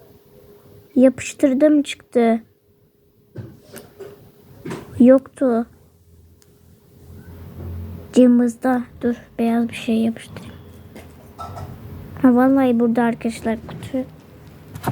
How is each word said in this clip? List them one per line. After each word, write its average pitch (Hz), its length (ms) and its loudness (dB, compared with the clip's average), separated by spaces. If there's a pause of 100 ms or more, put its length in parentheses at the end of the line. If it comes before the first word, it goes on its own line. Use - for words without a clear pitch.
(960)
Yapıştırdım, 277 880 4
çıktı. 226 580 -2 (2500)
Yoktu. 254 680 4 (2500)
Cımbızda. 247 680 2 (180)
Dur, 240 140 -4 (240)
beyaz 233 300 0
bir - 40 -16
şey 226 280 -4
yapıştırayım. - 520 -8 (1700)
Ha, 254 140 6
vallahi 262 440 4
burada 233 240 2
arkadaşlar 226 540 -4 (100)
kutu. - 380 -8 (880)